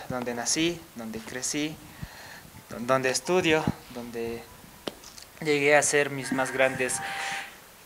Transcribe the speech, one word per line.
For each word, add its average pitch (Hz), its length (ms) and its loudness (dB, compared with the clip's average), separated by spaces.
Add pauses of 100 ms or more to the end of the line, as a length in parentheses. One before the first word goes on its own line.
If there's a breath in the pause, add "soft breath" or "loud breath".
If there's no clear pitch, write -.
donde 123 240 -4
nací, 160 480 0 (140)
donde 113 240 -8
crecí, 147 580 -4 (920 loud breath)
don-, 113 160 -8
donde 131 240 4
estudio, 165 520 4 (300)
donde 117 500 -6 (1000)
llegué 147 360 4
a 147 40 10
hacer 143 300 4
mis 131 220 -4
más 131 200 0
grandes, 131 420 2 (920 loud breath)